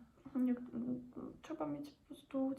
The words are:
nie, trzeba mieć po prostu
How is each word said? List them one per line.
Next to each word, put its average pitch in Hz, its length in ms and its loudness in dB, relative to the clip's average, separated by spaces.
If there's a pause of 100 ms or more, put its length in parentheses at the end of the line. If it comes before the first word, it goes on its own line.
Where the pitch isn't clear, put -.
(360)
nie, 254 200 6 (840)
trzeba 311 240 -2
mieć 294 260 -2
po - 160 -20
prostu 269 520 0